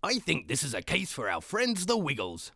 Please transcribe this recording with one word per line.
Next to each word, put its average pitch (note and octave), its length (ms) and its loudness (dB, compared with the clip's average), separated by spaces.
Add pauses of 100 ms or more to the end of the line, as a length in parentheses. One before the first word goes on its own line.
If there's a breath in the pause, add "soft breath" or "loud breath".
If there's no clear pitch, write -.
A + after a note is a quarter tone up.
I G#3+ 140 2
think D#3+ 300 0
this C3+ 160 0
is C#3 100 -2
a G#2 80 -2
case F#3 300 0
for A2 180 -4
our F2 120 2
friends A3 440 0
the G#3+ 100 4
Wiggles. A2+ 600 -2